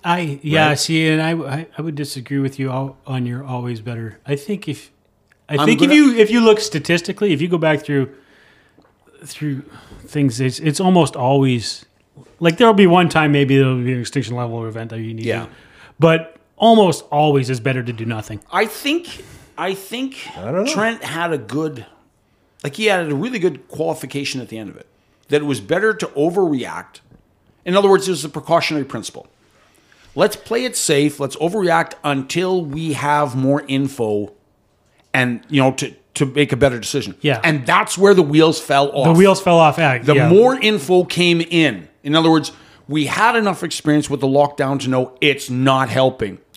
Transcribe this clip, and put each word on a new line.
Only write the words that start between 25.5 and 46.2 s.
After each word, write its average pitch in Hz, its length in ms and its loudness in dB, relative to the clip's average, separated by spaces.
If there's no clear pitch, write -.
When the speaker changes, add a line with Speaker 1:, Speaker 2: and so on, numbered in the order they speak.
Speaker 3:
better 180 340 -2
to - 140 -8
overreact. 143 920 -2
In 180 120 0
other 196 140 6
words, 190 180 2
it 185 40 0
was 151 120 -6
a 160 60 -8
precautionary 156 560 -2
principle. - 400 -14
Let's 202 200 0
play 247 300 -6
it 247 120 -6
safe. 147 440 0
Let's 135 160 -6
overreact 170 560 0
until 165 600 -4
we 151 300 -6
have 143 420 -2
more 135 320 0
info 120 640 -2
and, 123 340 0
you 143 140 2
know, 131 100 4
to, 131 220 -8
to 143 120 0
make 139 260 0
a 135 40 -4
better 123 240 2
decision. 101 400 -6
Speaker 1:
Yeah. 131 240 -2
Speaker 3:
And 151 220 0
that's 196 300 0
where 196 180 6
the 185 80 6
wheels 156 380 4
fell 143 300 0
off. 143 240 4
Speaker 1:
The 170 40 6
wheels 190 220 6
fell 170 180 4
off, 156 200 6
yeah, 139 200 2
Speaker 3:
The 135 160 2
Speaker 1:
yeah. 131 140 4
Speaker 3:
more 226 260 6
info 185 500 2
came 170 360 0
in, 151 480 0
in 143 140 0
other 160 140 4
words, 156 200 2
we 147 160 -2
had 233 300 0
enough 208 260 -2
experience 151 480 -2
with 135 100 -4
the 135 60 -2
lockdown 139 540 0
to 117 100 -6
know 127 300 -2
it's 139 280 0
not 131 420 0
helping. 127 480 -2